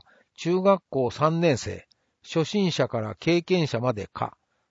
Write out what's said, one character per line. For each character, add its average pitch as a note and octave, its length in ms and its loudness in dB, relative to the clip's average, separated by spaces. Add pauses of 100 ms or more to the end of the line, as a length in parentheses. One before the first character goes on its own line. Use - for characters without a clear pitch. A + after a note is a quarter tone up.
(360)
中 F3 260 0
学 F#3+ 280 4
校 C3 200 0
三 D#3+ 300 0
年 D#3+ 180 4
生、 F#2+ 300 -10 (340)
初 - 220 -2
心 F#3+ 280 0
者 C#3 160 0
か A#2+ 120 -6
ら G#2+ 160 -6
経 E3+ 260 0
験 E3+ 260 2
者 A#2+ 120 -4
ま B2 140 0
で G2+ 140 -8
か、 - 300 -8 (340)